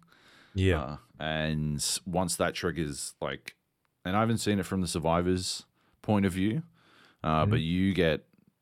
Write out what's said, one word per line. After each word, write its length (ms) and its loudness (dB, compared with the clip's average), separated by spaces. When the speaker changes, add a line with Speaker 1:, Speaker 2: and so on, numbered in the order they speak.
Speaker 1:
Yeah. 260 2
Speaker 2:
Uh, 160 -8
and 840 -2
once 320 -2
that 180 0
triggers, 640 -4
like, 340 -8
and 120 -2
I 40 4
haven't 180 2
seen 200 0
it 80 -2
from 140 -2
the 80 0
survivor's 760 0
point 240 2
of 60 0
view, 300 0
uh, 200 2
Speaker 1:
Mm-hmm. 80 2
Speaker 2:
but 100 2
you 340 2
get, 320 2